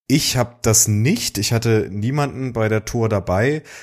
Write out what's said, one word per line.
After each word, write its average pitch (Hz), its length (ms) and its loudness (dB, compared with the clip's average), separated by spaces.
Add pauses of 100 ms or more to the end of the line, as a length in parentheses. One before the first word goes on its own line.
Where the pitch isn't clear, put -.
(120)
ich 135 260 2
hab 120 260 -4
das - 240 4
nicht. 117 500 0
Ich 104 160 -2
hatte 113 380 2
niemanden 127 600 -4
bei 113 140 0
der 107 160 0
Tour 113 260 -2
dabei. 107 520 0 (220)